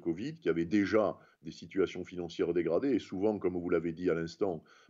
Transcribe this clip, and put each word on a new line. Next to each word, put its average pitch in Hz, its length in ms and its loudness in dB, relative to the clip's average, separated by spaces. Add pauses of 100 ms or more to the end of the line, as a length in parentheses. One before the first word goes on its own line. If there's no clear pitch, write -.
covid, 113 360 -4
qui - 100 -2
avaient 82 160 2
déjà 98 520 2 (260)
des 80 100 -12
situations 90 520 -2
financières 85 480 -4
dégradées, 87 420 2
et 98 40 4
souvent, 101 400 0
comme 90 160 -2
vous 87 160 -2
l'avez 85 220 2
dit 87 180 0
à 80 40 4
l'instant, 82 500 -2 (260)